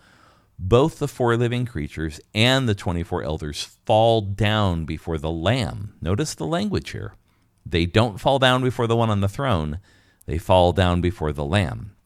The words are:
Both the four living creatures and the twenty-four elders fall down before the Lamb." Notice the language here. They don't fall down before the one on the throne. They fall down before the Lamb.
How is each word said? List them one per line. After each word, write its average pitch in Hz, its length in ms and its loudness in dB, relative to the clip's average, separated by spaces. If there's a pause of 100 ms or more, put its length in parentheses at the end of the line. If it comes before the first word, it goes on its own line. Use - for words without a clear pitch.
(580)
Both 120 400 2
the 143 100 -4
four 117 300 2
living 123 280 0
creatures 78 540 -8 (140)
and 127 340 2
the 107 60 2
twenty-four 87 480 -4
elders 76 400 -6 (240)
fall 113 360 4
down 101 640 0
before 80 340 -6
the 78 100 -4
Lamb." 98 720 -2
Notice 117 320 -2
the 160 140 -8
language 180 420 -4
here. 101 240 -12 (520)
They 87 200 0
don't 107 340 2
fall 139 200 2
down 127 240 4
before 123 240 -2
the 117 80 2
one 113 160 2
on 101 80 2
the 98 100 0
throne. 92 500 -2 (460)
They 78 120 -4
fall 90 360 4
down 87 280 2
before 78 320 -2
the 73 100 -6
Lamb. 71 520 -2 (100)